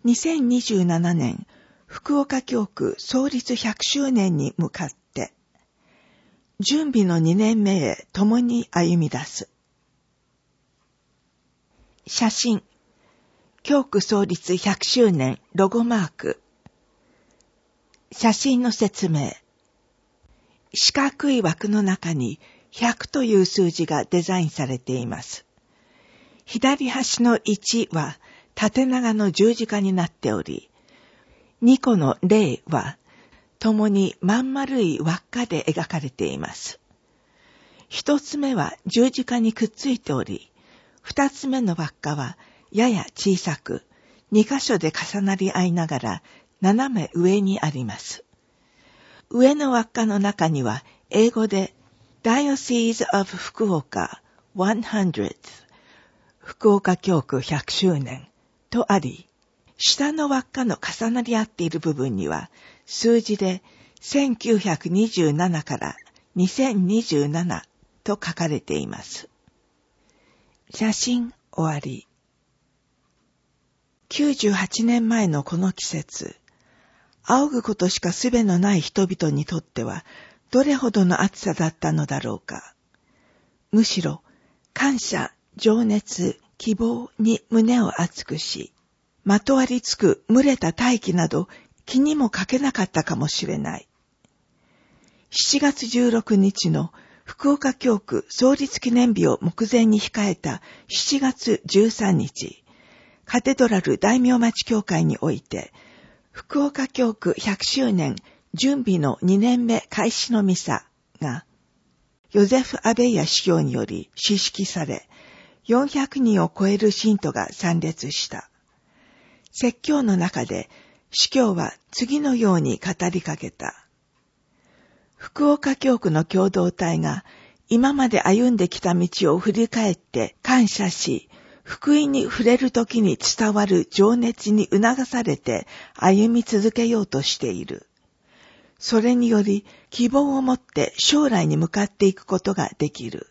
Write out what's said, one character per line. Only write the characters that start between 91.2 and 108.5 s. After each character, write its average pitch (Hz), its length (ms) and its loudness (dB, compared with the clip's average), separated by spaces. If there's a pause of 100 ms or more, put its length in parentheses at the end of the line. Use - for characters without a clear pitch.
ど 165 200 -4 (380)
気 254 140 0
に 302 140 2
も 262 160 0
か 190 160 -6
け 254 120 -2
な 277 140 0
か 196 120 -2
っ - 60 -6
た 160 140 0
か 165 120 -4
も 151 120 -2
し - 180 -6
れ 147 120 -4
な - 200 -8
い。 - 100 -20 (1400)
七 - 300 0
月 285 260 0
十 240 240 2
六 220 260 2
日 196 340 2
の 156 220 -2 (320)
福 - 260 -2
岡 285 240 0
教 226 240 0
区 - 300 -6
創 262 260 4
立 277 260 -6
記 240 120 -2
念 240 220 4
日 170 120 2
を 135 160 2
目 214 280 -2
前 226 160 4
に 214 120 4
控 208 260 -4
え 190 100 0
た - 280 -6 (260)
七 - 320 -2
月 262 440 -2
十 214 260 4
三 196 280 0
日、 - 460 -8 (600)
カ 247 160 -2
テ 269 140 0
ド 254 120 4
ラ 208 140 2
ル 135 180 0
大 240 220 2
名 247 180 4
町 233 260 0
教 214 180 0
会 165 220 0
に 156 160 0
お 151 100 0
い - 100 -4
て、 - 320 -12 (580)
福 - 320 -4
岡 285 240 -2
教 233 280 0
区 - 240 -2
百 - 260 -4
周 254 280 0
年 160 240 0 (360)